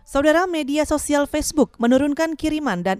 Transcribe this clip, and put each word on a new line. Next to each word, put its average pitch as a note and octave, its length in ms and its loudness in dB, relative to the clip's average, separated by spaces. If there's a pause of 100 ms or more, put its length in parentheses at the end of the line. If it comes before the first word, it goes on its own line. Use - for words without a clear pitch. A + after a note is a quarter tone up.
Saudara, D#4 480 2
media D4+ 400 -2
sosial C#4+ 400 0
Facebook - 480 0
menurunkan C#4+ 560 2
kiriman D4+ 480 -4
dan F#3+ 200 -2